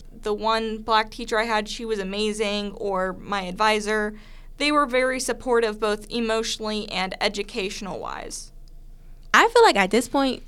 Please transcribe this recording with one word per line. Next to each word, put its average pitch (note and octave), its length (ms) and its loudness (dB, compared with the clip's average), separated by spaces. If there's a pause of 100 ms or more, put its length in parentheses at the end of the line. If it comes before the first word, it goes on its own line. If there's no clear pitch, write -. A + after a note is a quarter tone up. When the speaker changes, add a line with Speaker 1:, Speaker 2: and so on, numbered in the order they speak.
(220)
Speaker 1:
the G#3+ 120 -2
one A3 440 0
black A3 320 2
teacher A3+ 280 -2
I A3 60 2
had, G#3+ 240 0
she - 160 -8
was A3 160 -2
amazing, G#3 720 -2
or F#3+ 400 -2
my F#3+ 300 -6
advisor, G#3+ 720 2 (440)
they D4 140 2
were D4 140 4
very B3+ 340 2
supportive A#3 580 0
both G#3+ 320 -2
emotionally A3 800 -2
and F#3 300 -4
educational-wise. G3 1300 -4 (840)
Speaker 2:
I F#4 160 8
feel A#4 140 6
like G4 140 8
at C#4+ 140 4
this A#3+ 180 4
point, C4+ 400 0